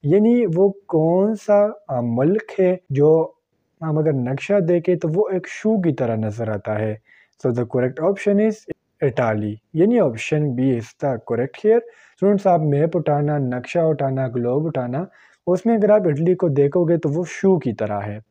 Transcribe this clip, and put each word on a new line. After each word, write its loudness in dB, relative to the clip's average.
यानी 4
वो 0
कौन 2
सा, 0
अ, -2
मुल्क 0
है 2
जो 2
हम -2
अगर 0
नक्शा -2
देखें 0
तो -4
वो 0
एक -4
शू -2
की 0
तरह -2
नजर -4
आता -4
है? -4
So 0
the -2
correct -2
option 0
is -4
इटाली, -2
यानी 2
ऑप्शन -2
बी 0
is -10
the -12
correct -4
here। 0
स्टूडेंट्स, -2
आप 4
मैप 0
उठाना, 0
नक्शा -2
उठाना, -2
ग्लोब -2
उठाना, -6
उसमें 0
अगर 2
आप 4
इटली 2
को 0
देखोगे 2
तो -2
वो -2
शू 2
की -2
तरह -4
है -8